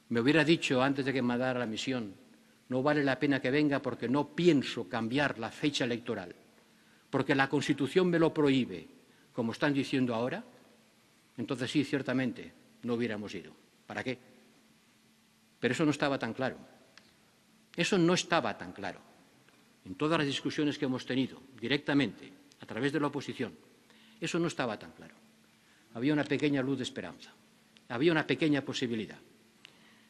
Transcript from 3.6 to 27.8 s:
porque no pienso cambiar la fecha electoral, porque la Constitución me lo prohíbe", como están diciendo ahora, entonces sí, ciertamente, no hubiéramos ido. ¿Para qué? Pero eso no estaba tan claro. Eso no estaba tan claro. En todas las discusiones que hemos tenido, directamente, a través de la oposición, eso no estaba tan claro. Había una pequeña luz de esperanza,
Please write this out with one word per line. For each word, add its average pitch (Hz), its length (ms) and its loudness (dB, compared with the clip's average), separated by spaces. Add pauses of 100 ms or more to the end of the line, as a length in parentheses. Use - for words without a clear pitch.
porque 117 280 -4
no 143 260 0
pienso 156 540 4
cambiar 120 500 -2
la 110 120 -6
fecha 143 340 -2
electoral, 107 500 -4 (720)
porque 135 240 2
la 135 140 6
Constitución 147 600 2
me 170 100 4
lo 160 140 4
prohíbe", 123 560 2 (420)
como 113 220 -2
están 147 200 2
diciendo 127 400 0
ahora, 135 300 -4 (920)
entonces 123 320 -4
sí, 147 140 2
ciertamente, 131 680 -2 (320)
no 120 120 -2
hubiéramos 107 400 -4
ido. 80 180 -14 (320)
¿Para - 180 -8
qué? 127 140 -6 (1400)
Pero 123 140 0
eso 160 120 0
no 147 60 4
estaba 139 260 0
tan 113 160 -4
claro. 131 240 -4 (1160)
Eso 175 240 2
no 170 160 6
estaba 123 420 0
tan 92 140 -14
claro. 95 280 -10 (840)
En 95 80 -12
todas 160 240 0
las 156 80 2
discusiones 143 540 -2
que 147 60 -2
hemos 127 200 -2
tenido, 127 340 -2 (220)
directamente, 139 680 0 (280)
a - 60 -20
través 127 260 -4
de 156 80 -2
la 143 80 -2
oposición, 123 460 -6 (680)
eso 170 200 -4
no 170 80 0
estaba 120 320 -4
tan 82 140 -18
claro. - 200 -20 (800)
Había 131 200 0
una 147 100 2
pequeña 143 400 0
luz 131 140 -2
de 127 80 -4
esperanza, - 460 -12 (580)